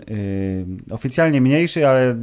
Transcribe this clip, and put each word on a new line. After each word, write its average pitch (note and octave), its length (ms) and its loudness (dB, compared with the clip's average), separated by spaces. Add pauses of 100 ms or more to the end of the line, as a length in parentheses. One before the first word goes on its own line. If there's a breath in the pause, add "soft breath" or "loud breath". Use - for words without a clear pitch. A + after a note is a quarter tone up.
y, G2 560 -4 (260)
oficjalnie C#3 500 0
mniejszy, D3+ 460 2
ale B2+ 360 4